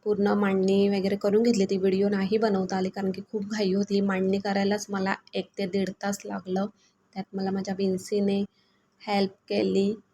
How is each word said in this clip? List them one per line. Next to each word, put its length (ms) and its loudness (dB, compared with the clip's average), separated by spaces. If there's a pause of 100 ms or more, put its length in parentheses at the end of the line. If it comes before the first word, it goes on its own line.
पूर्ण 240 2
मांडणी 600 4
वगैरे 260 0
करून 280 2
घेतली. 220 4
ती 120 0
व्हिडिओ 320 2
नाही 280 0
बनवता 400 0
आली 120 0
कारण 220 -4
की 100 -6 (100)
खूप 140 -4
घाई 280 -2
होती. 280 0
मांडणी 380 0
करायलाच 500 0
मला 260 -2 (180)
एक 140 -4 (100)
ते 80 -2
दीड 240 -2
तास 360 -6
लागलं. 400 -4 (480)
त्यात 200 -8
मला 180 -4
माझ्या 260 -4
विन्सीने 640 0 (680)
हेल्प 240 0 (180)
केली. 460 0 (180)